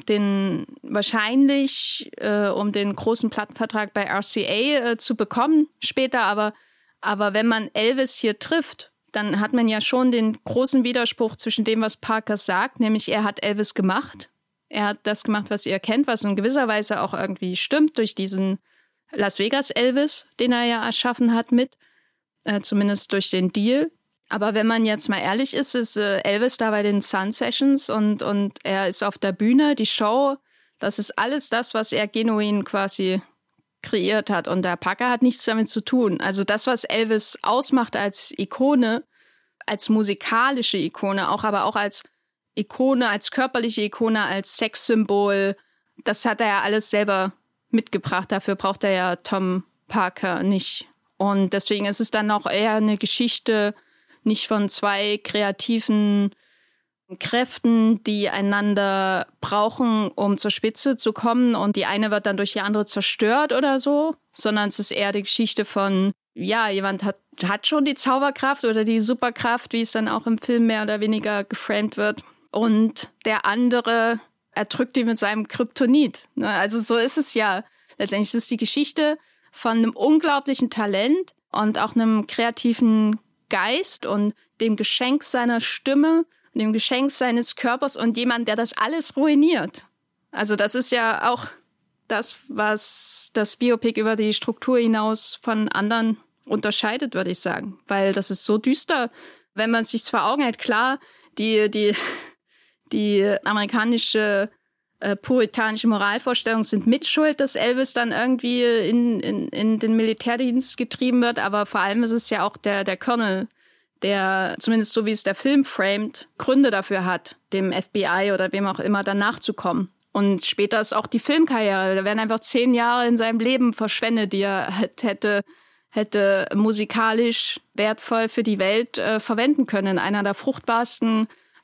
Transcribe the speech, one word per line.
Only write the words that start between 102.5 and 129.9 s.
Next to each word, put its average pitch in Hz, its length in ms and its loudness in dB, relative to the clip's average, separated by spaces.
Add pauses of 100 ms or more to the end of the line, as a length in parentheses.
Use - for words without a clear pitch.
die 208 520 2
amerikanische, 214 1080 0 (500)
äh, 202 160 -2
puritanische 220 720 0
Moralvorstellungen 226 760 0
sind 208 240 0
mitschuld, 294 520 2
dass 269 160 0
Elvis 254 380 0
dann 233 180 -2
irgendwie 247 520 0
in, 233 560 2
in, - 300 -4
in 220 300 0
den 226 160 2
Militärdienst 240 800 0
getrieben 247 440 0
wird. 240 180 2
Aber 202 260 0
vor 202 160 -2
allem 202 220 2
ist 226 80 -2
es 226 180 0
ja 202 140 0
auch 208 140 -4
der, 202 260 -2
der 190 140 -2
Colonel, 214 500 0 (540)
der, 190 580 0
zumindest 220 340 0
so 220 120 0
wie 214 60 0
es 214 120 -2
der 196 120 -2
Film 277 300 2
framed, 202 720 -4
Gründe 262 340 4
dafür 190 340 -2
hat, 180 300 -4 (180)
dem 190 180 0
F - 180 -4
B 196 160 -2
I 190 260 0
oder 185 200 0
wem 196 160 -2
auch 190 120 -4
immer 202 240 0
dann 196 140 -2
nachzukommen. 196 720 -2 (240)
Und 202 320 0
später 202 340 0
ist 214 140 -2
auch - 120 -2
die - 140 -2
Filmkarriere. 214 760 2
Da 190 80 0
werden 208 160 0
einfach 220 200 -2
zehn 247 340 2
Jahre 240 340 2
in 240 100 4
seinem 226 220 0
Leben 240 340 2
verschwendet, 220 600 -2
die 196 80 0
er 196 300 -2
hätt-, - 320 -4
hätte, 202 400 0 (460)
hätte 202 640 0
musikalisch 220 1040 0 (160)
wertvoll 220 540 0
für 233 120 -2
die 214 160 0
Welt, 208 400 0
äh, 214 220 -2
verwenden 247 480 0
können. 196 220 0
In 190 100 0